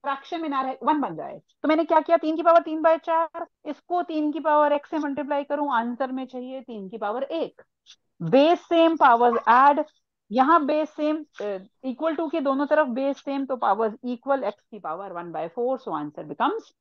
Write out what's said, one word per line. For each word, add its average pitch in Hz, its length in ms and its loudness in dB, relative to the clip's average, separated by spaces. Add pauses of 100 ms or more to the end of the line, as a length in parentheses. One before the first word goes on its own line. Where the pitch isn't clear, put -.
फ्रैक्शन 277 360 -6
में 320 80 -6
ना 269 140 -4
रहे, 262 200 -6
वन 302 180 0
बन 185 160 -6
जाए। 151 220 -12 (240)
तो 285 60 -2
मैंने 311 160 2
क्या 320 160 4
किया, 330 160 2
तीन 320 200 -2
की 339 60 -6
power 330 200 6
तीन 320 200 -6
by 320 160 4
चार, 330 480 -4 (180)
इसको 349 380 -6
तीन 311 300 -2
की 311 80 -6
power 294 380 2
x 294 80 -10
से 320 120 -6
multiply 285 460 -4
करूं, 285 300 -4
आंसर 240 380 -4
में 262 140 -8
चाहिए 254 340 -12
तीन 208 280 -14
की 220 100 -14
power 220 240 -6
एक। 320 400 -8 (600)
बेस 277 380 4
सेम 330 360 4
पावर्स 240 520 4
ऐड, 277 360 6 (480)
यहाँ 285 320 4
बेस 302 260 0
सेम, 302 340 -2 (160)
अ, 208 40 -6 (420)
equal 302 340 -2
to 320 120 -4
के 330 80 -2
दोनों 277 260 0
तरफ 302 200 2
बेस 269 300 -2
सेम, 277 300 -6
तो 262 100 -6
पावर्स 220 380 0 (100)
इक्वल, 262 360 -4
x 208 200 -6 (100)
की 214 80 -16
पावर 180 340 -10
one 170 200 -12
by 160 160 -8 (100)
four, 254 200 -2
so 185 240 -8
answer 151 260 -12
becomes 302 340 -4 (180)